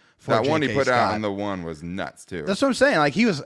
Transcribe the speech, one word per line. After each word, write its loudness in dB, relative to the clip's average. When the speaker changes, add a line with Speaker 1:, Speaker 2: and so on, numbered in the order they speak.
Speaker 1:
for -6
Speaker 2:
That 2
one 2
he 0
Speaker 1:
J -2
K 2
Speaker 2:
put 2
out 2
Speaker 1:
Scott. 0
Speaker 2:
on -4
the -2
one -6
was -10
nuts, -10
too. -10
Speaker 1:
That's -2
what 2
I'm 0
saying. 4
Like, 2
he 2
was 0